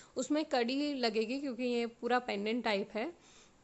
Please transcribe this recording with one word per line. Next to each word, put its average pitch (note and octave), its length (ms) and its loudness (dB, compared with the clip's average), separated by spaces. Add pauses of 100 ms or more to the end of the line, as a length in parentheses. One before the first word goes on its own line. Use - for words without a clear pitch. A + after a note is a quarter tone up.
(180)
उसमें D4 280 2
कड़ी C#4 480 2
लगेगी A#3 460 0
क्योंकि B3+ 240 -4
ये A#3+ 220 2 (160)
पूरा A#3+ 180 2
pendant A3 440 -2
type G#3 280 0
है। B3 200 -2 (520)